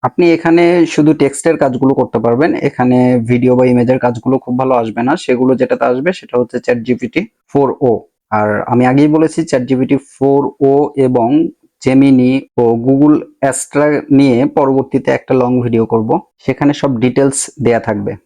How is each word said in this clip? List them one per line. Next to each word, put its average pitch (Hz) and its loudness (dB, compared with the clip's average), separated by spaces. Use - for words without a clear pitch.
আপনি 175 -2
এখানে 170 2
শুধু 151 2
টেক্সটের 147 0
কাজগুলো 131 0
করতে 120 -2
পারবেন। 120 0
এখানে 123 0
ভিডিও 123 2
বা 127 4
ইমেজের 123 2
কাজগুলো 123 -2
খুব 123 -6
ভালো 131 0
আসবে 113 -6
না। 151 0
সেগুলো 127 0
যেটাতে 123 -2
আসবে 131 -2
সেটা - -18
হচ্ছে 123 -6
চ্যাট 123 -2
জিপিটি 123 -4
ফোর 139 0
ও। - 2
আর 107 0
আমি 120 2
আগেই 147 2
বলেছি 160 0
চ্যাট 131 -2
জিপিটি 131 0
ফোর 139 0
ও - 2
এবং 120 0
Gemini 131 4
ও - 2
Google 139 4
Astra 143 -4
নিয়ে 135 4
পরবর্তীতে 135 -2
একটা - -6
লং 123 -2
ভিডিও 113 0
করব, 113 -2
সেখানে 143 0
সব 139 -2
ডিটেলস 135 0
দেয়া 117 2
থাকবে। 101 -6